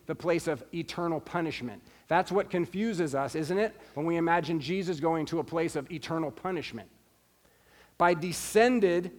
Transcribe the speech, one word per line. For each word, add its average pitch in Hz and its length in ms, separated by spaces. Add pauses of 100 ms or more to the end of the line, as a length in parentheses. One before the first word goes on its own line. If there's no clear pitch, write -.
the 160 100
place 170 320
of 147 160 (120)
eternal 170 460
punishment. 131 600 (260)
That's 175 220
what 190 200
confuses 180 640
us, 139 200
isn't 160 220
it? 214 180 (200)
When 147 100
we 170 120
imagine 165 440
Jesus 170 400
going 165 260
to 165 120
a 147 60
place 165 300
of 147 160
eternal 160 400
punishment. 123 600 (1040)
By 175 160
descended, 185 1080